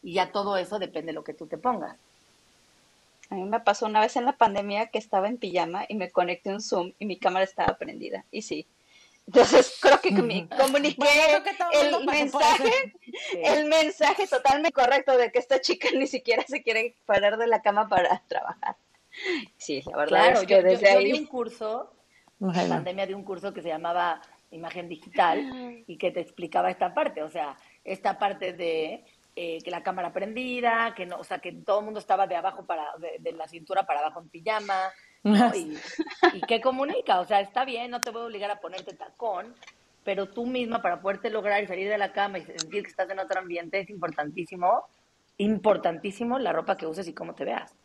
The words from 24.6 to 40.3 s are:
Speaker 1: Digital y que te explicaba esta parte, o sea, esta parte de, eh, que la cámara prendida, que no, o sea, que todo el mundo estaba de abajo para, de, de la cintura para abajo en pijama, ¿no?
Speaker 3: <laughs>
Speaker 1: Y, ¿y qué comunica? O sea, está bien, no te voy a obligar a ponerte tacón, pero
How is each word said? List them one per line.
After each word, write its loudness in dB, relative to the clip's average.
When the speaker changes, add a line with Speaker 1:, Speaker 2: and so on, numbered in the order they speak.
Speaker 1:
Digital 0
y -16
que 0
te -6
explicaba -2
esta -4
parte, -2
o -8
sea, -8
esta -4
parte -4
de, -4
eh, -8
que -12
la -8
cámara -6
prendida, -2
que -10
no, -10
o -12
sea, -8
que -12
todo 0
el -10
mundo -10
estaba 2
de -4
abajo -4
para, -6
de, -10
de -6
la -10
cintura -4
para -2
abajo -4
en -20
pijama, -4
¿no? 6
Speaker 3:
<laughs> -
Speaker 1:
Y, -8
¿y -8
qué 0
comunica? 0
O -6
sea, 2
está -4
bien, -8
no -6
te -6
voy -10
a -10
obligar -8
a -8
ponerte -14
tacón, -10
pero -6